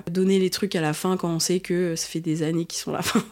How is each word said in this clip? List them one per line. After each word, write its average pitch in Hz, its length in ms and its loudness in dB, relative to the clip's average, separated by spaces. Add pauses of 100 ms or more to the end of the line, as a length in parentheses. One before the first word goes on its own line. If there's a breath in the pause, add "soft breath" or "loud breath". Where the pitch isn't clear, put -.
(100)
donner 190 280 4
les 185 120 4
trucs 196 260 -2
à 175 60 2
la 151 100 2
fin 185 240 0
quand 175 180 -2
on 165 40 0
sait 180 220 2
que 175 360 0
ça - 100 -6
fait - 140 -4
des 165 220 -2
années 165 240 0
qu'ils - 140 -8
sont 156 120 -6
là. - 60 -2
<laughs> 170 40 -2
Enfin, - 300 2